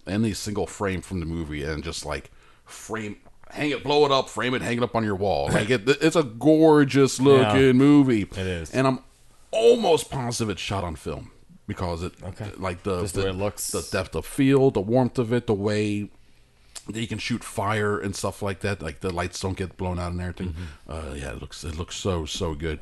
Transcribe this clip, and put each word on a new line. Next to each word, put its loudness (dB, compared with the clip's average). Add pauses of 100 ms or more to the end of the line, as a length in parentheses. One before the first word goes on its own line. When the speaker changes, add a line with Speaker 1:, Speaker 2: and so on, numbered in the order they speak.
Speaker 1:
any 0
single -6
frame -6
from -8
the -6
movie -6
and -6
just, -10
like, -8 (320)
frame, -10 (320)
hang -4
it, -4
blow 4
it 4
up, 2
frame -2
it, 0
hang -2
it 0
up -2
on 2
your 0
wall. 0
Like, 2
it, 2 (200)
it's 4
a 4
gorgeous 6
looking 6
Speaker 2:
Yeah. 8
Speaker 1:
movie. 6
Speaker 2:
It -8
is. -6
Speaker 1:
And 0
I'm -2 (520)
almost 4
positive -4
it's -6
shot -4
on -6
film -10 (360)
because -6
it, -8 (100)
Speaker 2:
Okay. -12
Speaker 1:
like, -8
the, -2
Speaker 2:
Just -6
the -2
Speaker 1:
the, -2
Speaker 2:
way -2
it -8
looks. -6
Speaker 1:
the -4 (100)
depth -6
of -6
field, 2
the 0
warmth 0
of -2
it, 0
the 2
way -2 (760)
that -8
you -4
can -6
shoot -6
fire -2
and -6
stuff -6
like -6
that, -4
like, -10
the -4
lights -6
don't -4
get -8
blown -4
out -6
and -6
everything. -8
Speaker 2:
Mm-hmm. -12
Speaker 1:
Uh, -10
yeah, -10
it -12
looks, -14
it -8
looks -8
so, -2
so -6
good. -6